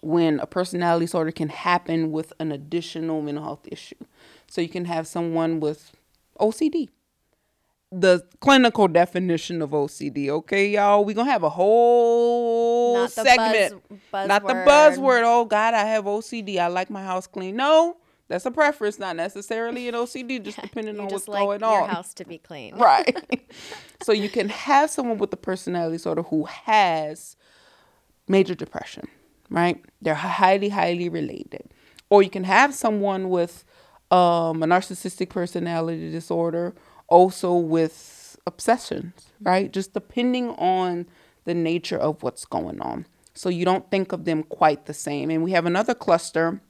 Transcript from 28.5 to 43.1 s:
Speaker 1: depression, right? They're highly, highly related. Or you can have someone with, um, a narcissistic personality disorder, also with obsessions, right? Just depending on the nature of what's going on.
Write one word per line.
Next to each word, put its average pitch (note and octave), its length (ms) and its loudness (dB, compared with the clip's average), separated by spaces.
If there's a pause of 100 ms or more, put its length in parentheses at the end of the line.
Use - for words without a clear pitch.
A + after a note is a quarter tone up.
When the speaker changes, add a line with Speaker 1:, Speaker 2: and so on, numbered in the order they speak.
Speaker 1:
depression, - 540 -14 (400)
right? E3+ 340 0 (200)
They're D#3+ 120 0
highly, F#3+ 540 2
highly F3 400 -2
related. - 600 -10 (400)
Or G3+ 120 8
you F#3+ 60 4
can F#3+ 160 -6
have A#3+ 300 4
someone G3+ 560 -2
with, F3 340 -2 (460)
um, E3+ 520 2
a D#3+ 40 0
narcissistic F#3 640 -2
personality E3 800 -6
disorder, E3+ 640 -4 (340)
also F3+ 460 6
with D#3+ 840 -2 (100)
obsessions, - 800 -4 (120)
right? F#3+ 320 0
Just F#3+ 220 -8
depending B3 560 -4
on F3+ 560 -2 (400)
the E3+ 80 -4
nature E3 440 -4
of D3+ 240 -2
what's - 220 -8
going - 380 -6
on. B1 240 -8 (260)